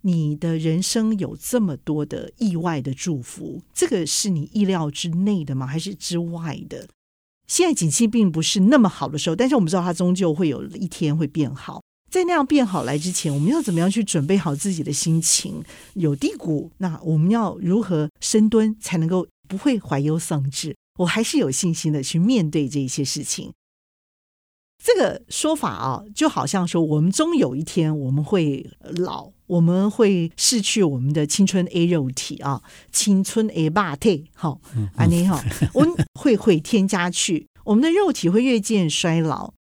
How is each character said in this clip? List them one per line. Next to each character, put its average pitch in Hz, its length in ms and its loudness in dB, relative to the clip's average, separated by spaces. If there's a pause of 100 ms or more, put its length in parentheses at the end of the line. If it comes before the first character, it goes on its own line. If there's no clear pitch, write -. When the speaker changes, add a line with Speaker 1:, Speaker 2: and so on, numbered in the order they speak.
Speaker 1:
你 160 340 0
的 165 200 -2
人 160 240 0
生 220 380 0
有 - 180 -6
这 - 240 -2
么 175 160 0
多 151 300 -2
的 - 320 -10
意 202 160 0
外 165 260 -2
的 135 140 -4
祝 147 260 -4
福， - 400 -12 (140)
这 359 140 0
个 175 180 0
是 - 240 -2
你 156 220 -2
意 214 120 2
料 175 240 0
之 170 200 -6
内 180 360 0
的 139 120 -4
吗？ 131 100 -4
还 139 100 -6
是 175 160 -6
之 170 260 -6
外 170 380 -6 (120)
的？ - 200 -14 (600)
现 359 200 2
在 294 60 2
景 160 160 0
气 233 160 2
并 214 240 2
不 156 100 -4
是 190 200 -2
那 240 180 6
么 208 100 6
好 143 200 -4
的 147 100 -6
时 160 100 -2
候， 160 60 0
但 240 140 2
是 277 80 2
我 233 40 4
们 165 80 2
知 170 60 0
道 180 80 2
它 180 100 -2
终 180 220 0
究 180 180 0
会 165 160 0
有 117 200 -4
一 - 180 -8
天 160 280 -2
会 160 120 0
变 143 260 -2
好。 - 300 -14 (280)
在 370 140 0
那 349 80 0
样 294 140 2
变 277 180 4
好 180 200 -2
来 139 120 -2
之 170 160 -2
前， 156 220 -2
我 139 40 0
们 156 120 2
要 330 100 2
怎 185 140 -2
么 165 60 2
样 180 100 2
去 226 120 0
准 165 220 0
备 190 140 2
好 151 160 -2
自 190 180 -4
己 165 100 -4
的 147 80 -6
心 160 300 0
情？ - 420 -2 (320)
有 160 220 0
低 302 200 -2
谷， 160 420 -4
那 170 240 -4
我 160 160 0
们 170 120 4
要 220 280 0
如 202 240 0
何 156 260 -2 (120)
深 214 280 4
蹲 220 320 4
才 - 160 -6
能 160 120 0
够 180 180 0 (220)
不 190 100 -6
会 254 200 2
怀 147 200 -2
忧 151 200 2
丧 143 300 -2
志？ 139 260 -8 (260)
我 180 40 2
还 214 180 0
是 269 140 -2
有 180 140 2
信 165 240 0
心 156 180 -2
的 143 100 0
去 - 160 -2
面 196 300 2
对 147 200 0
这 143 120 -2
一 127 80 -4
些 139 160 -4
事 139 180 -6
情。 - 300 -8 (1300)
这 480 120 4
个 294 340 2
说 311 260 0
法 240 160 -2
啊， 123 320 -4 (120)
就 208 140 2
好 - 180 -2
像 180 200 -2
说 170 160 0
我 151 180 2
们 170 100 4
终 320 260 0
有 143 180 2
一 151 100 -4
天 156 340 0
我 135 120 -4
们 143 120 0
会 147 420 0 (160)
老， - 500 -6 (180)
我 175 120 2
们 185 300 4
会 190 460 2
逝 226 260 0
去 208 220 0
我 139 140 0
们 135 140 0
的 151 140 2
青 190 180 2
春 185 220 2
A 170 200 2
肉 160 260 0
体 - 240 -8
啊， 135 260 -6 (300)
青 196 300 2
春 220 260 0
A 160 180 0
肉 165 340 0
体， 160 340 0
哈， - 220 -4 (200)
Speaker 2:
嗯。 104 180 -2
Speaker 1:
安 120 160 4
妮 170 160 4
哈， 170 180 0 (120)
<laughs> - 180 -2
我 262 80 4
们 330 100 4 (220)
会， 247 220 2
会 196 240 4
添 196 260 0
加 180 240 -2
去， 175 380 -4 (160)
我 208 100 2
们 233 80 6
的 320 80 4
肉 359 220 2
体 - 180 0
会 220 120 4
越 254 160 2
渐 202 300 0
衰 165 320 0
老。 156 420 -4